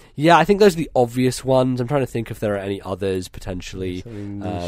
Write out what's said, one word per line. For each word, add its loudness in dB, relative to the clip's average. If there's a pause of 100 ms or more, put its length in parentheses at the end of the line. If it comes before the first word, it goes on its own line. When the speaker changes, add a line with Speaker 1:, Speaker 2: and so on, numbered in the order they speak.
(140)
Speaker 1:
yeah, 6
I 6
think 2
those 6
are -10
the -4
obvious 2
ones. 2
I'm -4
trying 0
to -6
think -6
if -10
there -2
are -2
any -4
others -4
potentially. -10
Speaker 2:
Something -12
niche. -6